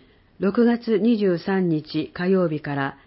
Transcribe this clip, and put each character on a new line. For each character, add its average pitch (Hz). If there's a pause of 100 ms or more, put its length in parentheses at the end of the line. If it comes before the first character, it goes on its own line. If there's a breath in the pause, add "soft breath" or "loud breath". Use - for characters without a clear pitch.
(400 loud breath)
六 202
月 233
二 226
十 196
三 190
日 156
火 175
曜 185
日 151
か 147
ら 139